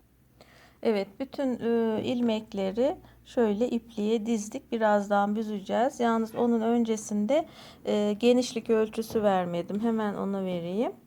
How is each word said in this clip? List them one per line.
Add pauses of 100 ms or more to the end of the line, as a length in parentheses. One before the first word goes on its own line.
(840)
Evet, (120)
bütün,
e,
ilmekleri (280)
şöyle
ipliğe
dizdik.
Birazdan
büzeceğiz.
Yalnız
onun
öncesinde, (400)
e,
genişlik
ölçüsü
vermedim.
Hemen
onu
vereyim. (140)